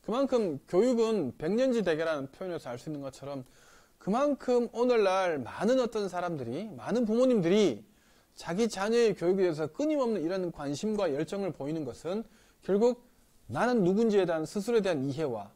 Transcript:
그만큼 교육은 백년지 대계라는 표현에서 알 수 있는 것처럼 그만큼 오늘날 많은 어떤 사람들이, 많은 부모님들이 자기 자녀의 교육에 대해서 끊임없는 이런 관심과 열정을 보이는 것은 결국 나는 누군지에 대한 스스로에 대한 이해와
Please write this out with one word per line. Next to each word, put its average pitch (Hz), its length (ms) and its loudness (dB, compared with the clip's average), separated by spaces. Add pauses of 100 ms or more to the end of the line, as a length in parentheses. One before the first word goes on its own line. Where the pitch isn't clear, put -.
그만큼 226 640 0
교육은 220 680 2
백년지 233 460 0
대계라는 156 480 -2
표현에서 170 380 -8
알 123 80 -8
수 156 120 -12
있는 147 120 -8
것처럼 135 440 -12 (520)
그만큼 247 760 0
오늘날 190 680 2
많은 202 400 0
어떤 220 300 -2
사람들이, 175 680 -6
많은 175 300 -2
부모님들이 208 800 2 (500)
자기 190 320 -2
자녀의 214 480 2
교육에 190 280 0
대해서 160 240 0
끊임없는 262 560 -2
이런 180 280 -2
관심과 196 640 -2
열정을 160 400 -4
보이는 151 320 -6
것은 175 400 -6 (380)
결국 226 440 2 (400)
나는 220 360 2
누군지에 202 420 4
대한 160 200 -2
스스로에 214 360 0
대한 156 240 0
이해와 127 500 -4